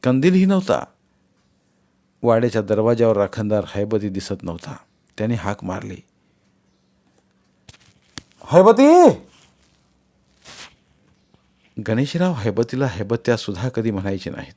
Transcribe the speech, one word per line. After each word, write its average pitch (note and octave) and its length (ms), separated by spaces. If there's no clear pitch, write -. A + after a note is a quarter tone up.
कंदीलही D#3+ 420
नव्हता. F#3+ 400
वाड्याच्या A#2 400
दरवाजावर A2 540
राखणदार G2+ 520
हैबती G#2 400
दिसत F#2+ 340
नव्हता. F2 340
त्याने A2+ 160
हाक G#2 300
मारली, F#2+ 320
"हैबती!" B3+ 560
गणेशराव C#3+ 440
हैबतीला A#2+ 540
हैबत्या A2+ 500
सुद्धा G#2+ 320
कधी A2+ 220
म्हणायचे G2 400
नाहीत. - 260